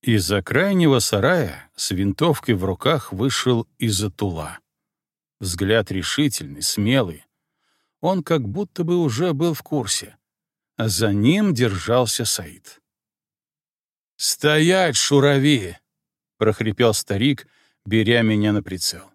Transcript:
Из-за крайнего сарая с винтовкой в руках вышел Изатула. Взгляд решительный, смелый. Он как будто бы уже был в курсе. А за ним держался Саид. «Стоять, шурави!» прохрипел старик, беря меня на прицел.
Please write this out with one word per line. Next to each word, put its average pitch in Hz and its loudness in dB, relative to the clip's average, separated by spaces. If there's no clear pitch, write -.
Из-за 98 0
крайнего 160 2
сарая 110 -2
с - -8
винтовкой 101 0
в 90 -4
руках 120 -2
вышел 117 -2
Изатула. 95 -4
Взгляд 98 0
решительный, 131 -4
смелый. 104 -2
Он 175 -2
как 147 -2
будто 175 -6
бы 175 0
уже 165 0
был 160 0
в - -10
курсе. - -6
А 113 -2
за 104 0
ним 165 2
держался 117 0
Саид. - -8
«Стоять, 156 2
шурави!» 139 2
прохрипел 110 2
старик, 117 -2
беря 110 2
меня 107 2
на 104 -2
прицел. - -8